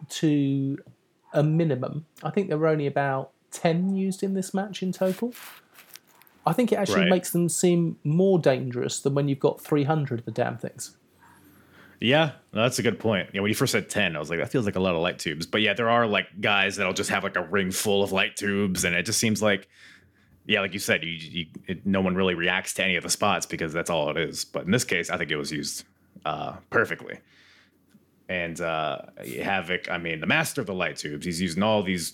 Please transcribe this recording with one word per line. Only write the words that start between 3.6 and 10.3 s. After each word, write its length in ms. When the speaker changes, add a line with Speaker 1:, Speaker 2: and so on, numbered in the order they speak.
Speaker 1:
used 260
in 100
this 200
match 280
in 120
total. 400
I 80
think 180
it 40
actually 260
Speaker 2:
Right. 80
Speaker 1:
makes 220
them 180
seem 560
more 340
dangerous 640
than 120
when 140
you've 140
got 180
three 240
hundred 360
of 60
the 60